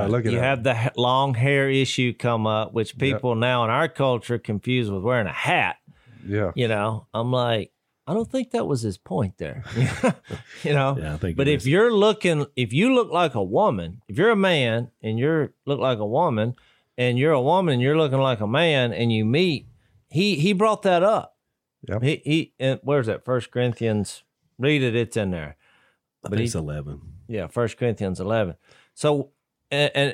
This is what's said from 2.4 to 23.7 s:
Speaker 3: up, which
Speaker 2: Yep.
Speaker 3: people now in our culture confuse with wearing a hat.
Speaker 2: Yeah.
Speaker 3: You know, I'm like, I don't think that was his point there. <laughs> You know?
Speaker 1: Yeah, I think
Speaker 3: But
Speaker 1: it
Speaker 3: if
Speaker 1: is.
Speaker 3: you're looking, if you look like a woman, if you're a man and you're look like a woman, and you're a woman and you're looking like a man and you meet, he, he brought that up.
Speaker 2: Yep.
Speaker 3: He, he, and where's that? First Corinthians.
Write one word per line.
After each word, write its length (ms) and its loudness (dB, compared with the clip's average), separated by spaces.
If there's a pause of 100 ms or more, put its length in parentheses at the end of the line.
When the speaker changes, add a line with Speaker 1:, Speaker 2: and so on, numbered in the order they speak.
Speaker 3:
up, 280 -2
which 200 -2
Speaker 2:
Yep. 60 -12
Speaker 3:
people 360 0
now 280 0
in 60 0
our 180 2
culture 500 -2
confuse 540 -2
with 100 -4
wearing 260 0
a 60 -6
hat. 440 -2 (500)
Speaker 2:
Yeah. 280 -2
Speaker 3:
You 120 0
know, 460 -2
I'm 180 -2
like, 400 0 (340)
I 80 -4
don't 160 -2
think 220 -4
that 160 -2
was 140 0
his 160 -4
point 400 -4
there. 320 -10
<laughs> 40 -12 (920)
You 100 0
know? 260 0
Speaker 1:
Yeah, 140 -6
I 40 -6
think 200 -4
Speaker 3:
But 100 2
Speaker 1:
it 60 4
Speaker 3:
if 80 -2
Speaker 1:
is. 80 -2
Speaker 3:
you're 240 4
looking, 520 2 (120)
if 160 -2
you 200 4
look 180 2
like 220 2
a 100 0
woman, 640 0
if 80 -10
you're 120 4
a 60 4
man 560 2 (100)
and 160 -4
you're 360 0 (120)
look 140 -2
like 200 0
a 60 -4
woman, 500 0 (420)
and 200 0
you're 140 4
a 100 2
woman 340 2
and 60 2
you're 160 2
looking 220 2
like 220 0
a 60 -2
man 440 2
and 200 0
you 120 2
meet, 420 0 (440)
he, 260 0
he 180 2
brought 300 0
that 180 4
up. 360 0 (500)
Speaker 2:
Yep. 160 -4
Speaker 3:
He, 200 0
he, 360 -2
and 240 0
where's 240 0
that? 180 -4
First 240 -2
Corinthians. 720 -2 (360)